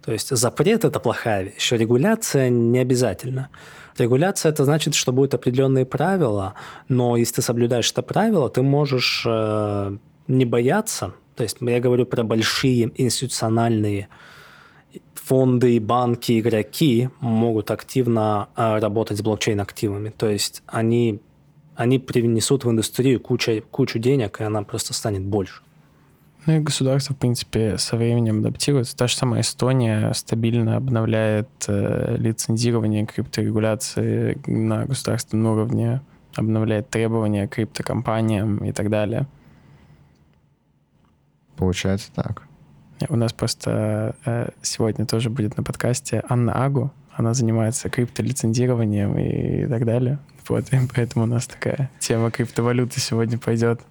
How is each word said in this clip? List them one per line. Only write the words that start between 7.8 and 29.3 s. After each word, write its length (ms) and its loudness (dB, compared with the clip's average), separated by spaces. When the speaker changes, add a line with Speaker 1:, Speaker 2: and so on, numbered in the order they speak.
Speaker 1:
это 120 -2
правило, 460 2
ты 140 0
можешь, 640 0
э, 680 0
не 160 4
бояться. 680 0
То 80 -2
есть 160 -8
я 200 0
говорю 260 4
про 180 0
большие 720 2
институциональные 1120 0
фонды, 680 2
банки, 600 0
игроки 680 2
могут 500 0
активно, 880 0
э, 220 2
работать 400 -2
с 40 -4
блокчейн-активами. 880 -2
То 180 -2
есть 380 -4
они, 540 0
они 220 2
привнесут 680 0
в 60 2
индустрию 500 2
куча-, 500 0
кучу 280 0
денег, 420 0
и 40 -4
она 180 -2
просто 320 -8
станет 280 -2
больше. 380 -2
Speaker 2:
Ну 100 4
и 40 4
государство, 540 0
в 40 -14
принципе, 600 0
со 180 -2
временем 440 2
адаптируется. 560 0
Та 100 0
же 100 0
самая 260 0